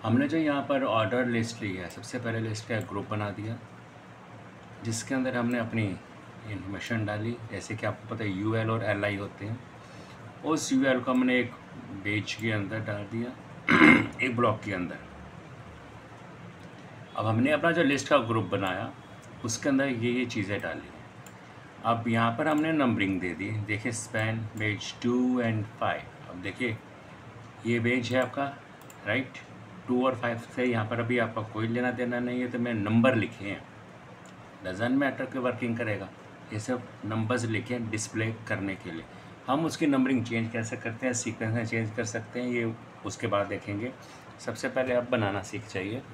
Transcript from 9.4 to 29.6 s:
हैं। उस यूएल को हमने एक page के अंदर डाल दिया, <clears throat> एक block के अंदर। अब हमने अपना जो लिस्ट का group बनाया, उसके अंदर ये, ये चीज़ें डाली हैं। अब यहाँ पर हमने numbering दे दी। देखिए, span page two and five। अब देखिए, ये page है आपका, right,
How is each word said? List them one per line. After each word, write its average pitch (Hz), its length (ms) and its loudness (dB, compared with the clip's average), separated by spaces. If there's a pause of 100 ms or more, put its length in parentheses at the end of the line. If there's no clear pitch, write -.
हैं। 113 140 -4 (880)
उस 151 280 2
यूएल 131 280 6
को 127 100 -2
हमने 127 300 6
एक 117 120 0 (520)
page 107 300 0
के 110 180 0
अंदर 104 280 0
डाल 104 320 -4
दिया, 117 200 -2 (380)
<clears throat> 127 520 8
एक 123 140 2
block 113 280 4
के 104 80 -2
अंदर। 87 260 -4 (2250)
अब 107 100 0
हमने 117 260 6
अपना 151 200 6
जो 165 100 6
लिस्ट 139 260 4
का 147 100 8 (120)
group 104 200 2
बनाया, 98 400 0 (540)
उसके 131 240 -2
अंदर 139 200 4
ये, 120 240 2
ये 123 140 2
चीज़ें 101 340 -2
डाली 82 260 -6
हैं। - 180 -16 (800)
अब 113 240 2
यहाँ 117 300 6
पर 156 100 4
हमने 156 240 4
numbering 101 480 4
दे 87 140 -2
दी। 98 160 -4 (160)
देखिए, 107 260 0
span 113 460 -2 (200)
page 107 440 -2
two 123 180 4 (220)
and 110 200 2 (180)
five। - 500 -2
अब 90 120 -10
देखिए, 110 340 -2 (920)
ये 117 140 4
page 120 320 2
है 127 100 6
आपका, 139 300 -2 (540)
right, 127 320 0 (500)